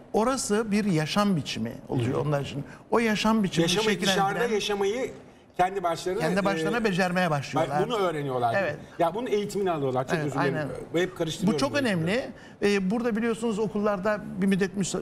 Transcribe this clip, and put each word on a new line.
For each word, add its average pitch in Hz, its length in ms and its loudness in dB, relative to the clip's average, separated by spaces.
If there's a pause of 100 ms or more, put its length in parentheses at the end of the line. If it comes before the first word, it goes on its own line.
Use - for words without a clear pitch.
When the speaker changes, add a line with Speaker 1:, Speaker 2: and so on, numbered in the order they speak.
(140)
Speaker 1:
orası 220 580 2
bir 208 140 2
yaşam 190 500 2
biçimi 117 360 -4 (180)
oluyor 123 240 0
Speaker 2:
Hı 143 40 0
hı. 139 40 0
Speaker 1:
onlar 143 200 0
için. - 220 -8 (280)
O 214 80 4
yaşam 220 440 2
biçimini 165 280 2
Speaker 2:
Yaşamayı, 202 300 0
dışarıda 196 200 2
Speaker 1:
şekillendiren 196 340 0
Speaker 2:
yaşamayı 202 560 -2 (460)
kendi 185 260 0
başlarına, 175 360 -2
Speaker 1:
Kendi 180 260 0
başlarına 196 320 0
Speaker 2:
e, 226 60 -2
Speaker 1:
becermeye 185 480 2
başlıyorlar. 143 560 0
Speaker 2:
bunu 240 100 -2
öğreniyorlar. 143 600 0
Speaker 1:
Evet. 156 200 -2 (220)
Speaker 2:
Ya 170 160 2
bunun 240 120 -4
eğitimini 202 440 0
alıyorlar. 135 360 0
Çok - 60 0
Speaker 1:
Evet, 160 120 0
Speaker 2:
özür 139 140 -4
dilerim. 139 160 0 (380)
Speaker 1:
aynen. 170 120 2
Speaker 2:
Hep 185 120 -8
karıştırıyorum 175 380 0
Speaker 1:
Bu 143 40 0
çok 277 160 0
Speaker 2:
ben. 285 100 2
Speaker 1:
önemli. 196 440 0 (320)
Ee, 202 300 2
burada 233 240 0
biliyorsunuz 226 440 -2
okullarda 208 600 0 (220)
bir 202 60 4
müddet 196 300 2
müsa-, 185 240 -2